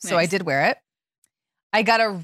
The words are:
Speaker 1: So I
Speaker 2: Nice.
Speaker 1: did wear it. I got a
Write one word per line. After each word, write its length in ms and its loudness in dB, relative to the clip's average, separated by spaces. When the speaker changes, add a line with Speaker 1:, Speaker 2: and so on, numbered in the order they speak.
Speaker 1:
So 160 -2
I 60 4
Speaker 2:
Nice. 80 0
Speaker 1:
did 120 -2
wear 280 0
it. 80 -4
I 100 2
got 180 2
a 100 0